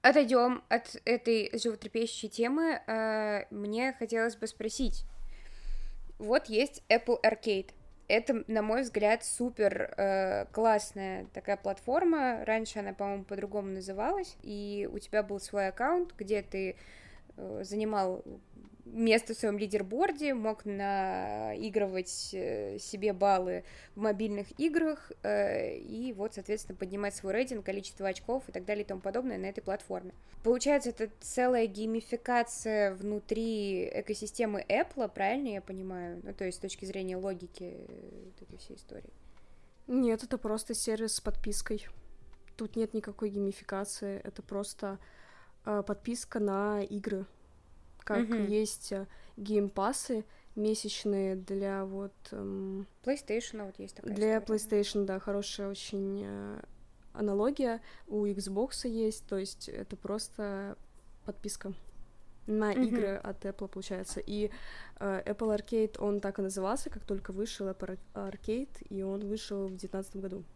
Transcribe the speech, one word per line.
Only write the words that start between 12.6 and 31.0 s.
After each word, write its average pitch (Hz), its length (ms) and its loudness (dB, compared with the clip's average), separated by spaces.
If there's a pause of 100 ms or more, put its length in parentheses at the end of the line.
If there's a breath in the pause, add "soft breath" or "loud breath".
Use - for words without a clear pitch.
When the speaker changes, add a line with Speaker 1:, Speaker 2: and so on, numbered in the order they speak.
Speaker 1:
она, 196 160 -4
по-моему, 202 300 -2
по-другому 202 440 -2
называлась. 196 760 -2
И 202 480 -4
у 208 80 -8
тебя 208 240 2
был 202 160 -4
свой 196 300 0
аккаунт, 339 480 2
где 202 260 0
ты, 190 340 -4 (600 loud breath)
э, 190 280 -6
занимал 202 600 0 (640)
место 226 480 6
в - 20 -4
своём 208 220 2
лидерборде, 240 760 2
мог 220 300 -2
наигрывать, 190 1700 0
э, 107 480 -2
себе 208 320 0
баллы 185 500 4 (320 loud breath)
в 202 60 -10
мобильных 208 480 0 (100)
играх, 311 540 2 (100)
э, 202 540 2
и 233 360 -6
вот, 202 220 -4
соответственно, 202 420 -6
поднимать 202 380 -4
свой 190 180 -4
рейтинг, 240 320 0
количество 196 440 -2
очков 226 400 -2
и 196 40 -14
так 185 120 -6
далее 208 180 0
и 202 40 -4
тому 190 140 -6
подобное 208 380 -2
на 190 80 -2
этой 202 160 -4
платформе. 190 480 -4 (320 soft breath)
Получается, 247 480 6
это 220 180 -2 (120)